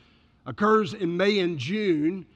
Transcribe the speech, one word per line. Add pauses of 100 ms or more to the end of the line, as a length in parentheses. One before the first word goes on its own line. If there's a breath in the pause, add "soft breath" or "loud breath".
(480 soft breath)
occurs
in
May
and
June (120)